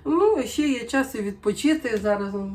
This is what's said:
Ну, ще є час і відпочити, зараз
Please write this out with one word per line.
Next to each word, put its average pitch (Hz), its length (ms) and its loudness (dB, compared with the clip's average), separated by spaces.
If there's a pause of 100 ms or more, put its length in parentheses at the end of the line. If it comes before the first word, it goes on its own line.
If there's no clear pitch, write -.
Ну, 349 380 4
ще 233 200 -2
є 262 220 0
час 269 300 -2
і 220 80 -4
відпочити, 220 760 0
зараз 202 380 0 (200)